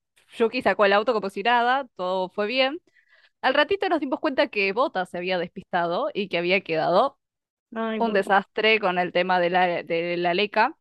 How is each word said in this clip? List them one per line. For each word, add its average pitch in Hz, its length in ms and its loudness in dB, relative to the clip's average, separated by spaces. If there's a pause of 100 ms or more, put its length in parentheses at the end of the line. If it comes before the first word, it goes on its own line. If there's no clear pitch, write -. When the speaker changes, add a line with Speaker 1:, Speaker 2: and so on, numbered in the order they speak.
(360)
Speaker 1:
Yuki 233 260 0
sacó 208 220 2
el 196 80 6
auto 214 200 2
como 196 180 -2
si 196 140 -6
nada, 247 500 2
todo 185 360 -4
fue 208 180 -4
bien. 262 340 -2 (600)
Al 262 120 2
ratito 330 340 0
nos 339 120 0
dimos 294 200 -4
cuenta 285 280 0
que 196 240 -2
Bottas 180 380 -2
se 175 80 -8
había 180 200 -2
despistado 180 760 -4
y 196 160 -4
que 170 100 -2
había 180 240 0
quedado 160 540 0 (600)
Speaker 2:
Ay, 226 240 -4
Speaker 1:
un 226 80 0
Speaker 2:
por 220 60 -4
Speaker 1:
desastre 208 680 2
con 180 180 0
el 180 140 -2
tema 180 260 0
de 175 120 2
la, 180 340 0
de 170 320 -4
la 175 180 0
leca. 214 460 0